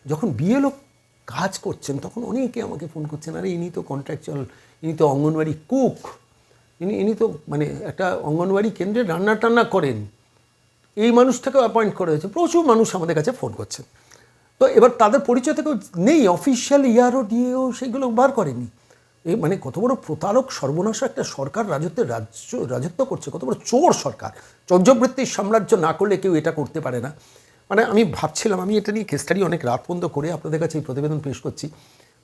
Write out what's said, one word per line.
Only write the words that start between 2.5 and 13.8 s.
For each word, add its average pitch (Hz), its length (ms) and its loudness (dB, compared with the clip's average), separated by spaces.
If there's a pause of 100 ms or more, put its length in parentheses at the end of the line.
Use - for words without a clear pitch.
আমাকে 147 320 -10
ফোন 156 120 -8
করছেন, 156 300 -10
"আরে, 185 140 -4
ইনি 175 200 -4
তো - 120 -8
কন্ট্রাকচুয়াল, 139 640 -8 (380)
ইনি 160 120 -4
তো 160 120 2
অঙ্গনওয়াড়ি 151 480 0 (140)
কুক, 254 400 -2 (720)
ইনি, 190 140 -4
ইনি 202 200 0
তো, 208 240 -2 (100)
মানে, 147 340 -2
একটা 185 340 -2
অঙ্গনওয়াড়ি 190 540 0
কেন্দ্রে 208 320 -2
রান্না 196 320 0
টান্না 233 300 4
করেন।" 139 420 0 (920)
এই 226 160 4
মানুষটাকেও 254 480 4
অ্যাপয়েন্ট 220 340 2
করা 175 160 -2
হয়েছে। 156 180 -2
প্রচুর 330 380 2
মানুষ 226 300 4
আমাদের 165 200 -2
কাছে 156 160 0
ফোন 127 200 -8
করছেন। 107 340 -12 (720)